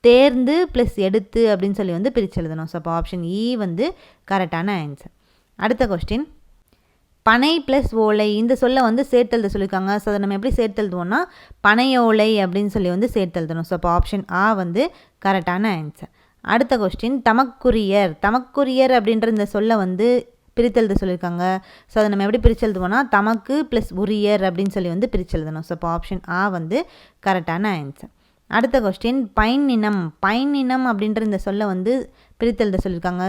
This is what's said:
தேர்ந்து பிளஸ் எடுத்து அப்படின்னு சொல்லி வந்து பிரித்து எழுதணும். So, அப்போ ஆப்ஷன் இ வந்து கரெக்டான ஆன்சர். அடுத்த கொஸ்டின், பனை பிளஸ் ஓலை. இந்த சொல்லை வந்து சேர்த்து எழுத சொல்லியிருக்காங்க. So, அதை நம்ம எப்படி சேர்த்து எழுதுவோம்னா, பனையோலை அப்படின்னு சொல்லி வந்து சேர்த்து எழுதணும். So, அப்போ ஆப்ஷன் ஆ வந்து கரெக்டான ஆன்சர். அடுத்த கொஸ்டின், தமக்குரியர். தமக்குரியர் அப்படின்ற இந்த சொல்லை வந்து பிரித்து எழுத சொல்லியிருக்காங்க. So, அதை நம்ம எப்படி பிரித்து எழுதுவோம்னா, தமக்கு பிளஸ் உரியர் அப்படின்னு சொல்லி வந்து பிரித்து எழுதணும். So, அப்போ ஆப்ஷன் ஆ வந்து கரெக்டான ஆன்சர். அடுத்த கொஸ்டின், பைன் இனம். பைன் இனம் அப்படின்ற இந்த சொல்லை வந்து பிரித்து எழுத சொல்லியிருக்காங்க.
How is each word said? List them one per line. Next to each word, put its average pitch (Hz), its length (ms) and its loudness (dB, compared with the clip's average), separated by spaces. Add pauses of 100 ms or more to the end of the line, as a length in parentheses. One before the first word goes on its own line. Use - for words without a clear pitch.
தேர்ந்து 254 480 6 (200)
பிளஸ் 240 200 0 (120)
எடுத்து 202 340 -2 (120)
அப்படின்னு 196 280 -2
சொல்லி 180 160 -2
வந்து 233 200 -2
பிரித்து 190 240 -2
எழுதணும். 160 300 -6
So, 175 100 -8
அப்போ 165 180 -6
ஆப்ஷன் 170 260 -6 (140)
இ 220 40 -2 (140)
வந்து 202 300 -2 (440)
கரெக்டான 185 380 -2 (140)
ஆன்சர். 143 300 -12 (460)
அடுத்த 233 280 0
கொஸ்டின், 208 380 -2 (1000)
பனை 247 260 4 (140)
பிளஸ் 262 260 0 (120)
ஓலை. 214 320 2
இந்த 240 260 2
சொல்லை 254 260 2
வந்து 247 240 0
சேர்த்து 240 260 4
எழுத 202 160 -2
சொல்லியிருக்காங்க. 196 480 -2
So, 214 100 -4
அதை 202 120 0
நம்ம 196 140 -2
எப்படி 233 220 -2
சேர்த்து 220 240 -2
எழுதுவோம்னா, 180 360 -2 (480)
பனையோலை 226 600 4 (140)
அப்படின்னு 190 320 -2
சொல்லி 180 180 0
வந்து 220 220 0
சேர்த்து 180 240 -2
எழுதணும். 165 300 -6
So, 180 80 -2
அப்போ 175 180 0
ஆப்ஷன் 185 300 0 (160)
ஆ - 100 4
வந்து 190 320 0 (420)
கரெக்டான 190 380 0 (140)
ஆன்சர். 151 340 -14 (320)
அடுத்த 240 380 2
கொஸ்டின், 233 360 -2 (120)
தமக்குரியர். 220 840 2 (120)
தமக்குரியர் 262 760 2
அப்படின்ற 220 360 0
இந்த 208 200 0
சொல்லை 220 300 2
வந்து 185 220 0 (480)
பிரித்து 233 240 2
எழுத 202 200 2
சொல்லியிருக்காங்க. 175 440 -4 (460)
So, - 100 -4
அதை 214 120 2
நம்ம 196 120 0
எப்படி 202 180 0
பிரித்து - 240 2
எழுதுவோம்னா, 190 320 -2 (140)
தமக்கு 214 420 0 (160)
பிளஸ் 214 300 -4
உரியர் 208 480 0
அப்படின்னு 190 260 -2
சொல்லி 180 160 -2
வந்து 202 220 -2
பிரித்து - 240 -4
எழுதணும். 156 300 -8
So, - 100 -8
அப்போ 165 160 -6
ஆப்ஷன் 180 280 -6 (180)
ஆ - 20 0 (160)
வந்து 165 220 -4 (480)
கரெக்டான 185 500 -2
ஆன்சர். 139 340 -12 (400)
அடுத்த 240 260 0 (100)
கொஸ்டின், 233 340 -2 (180)
பைன் 247 260 2 (100)
இனம். 208 280 0 (220)
பைன் 254 280 0 (100)
இனம் 254 280 0
அப்படின்ற 214 380 -2
இந்த 196 180 0
சொல்லை 202 240 -2
வந்து 185 220 -2 (480)
பிரித்து 233 240 0
எழுத 190 180 0
சொல்லியிருக்காங்க. 180 460 -4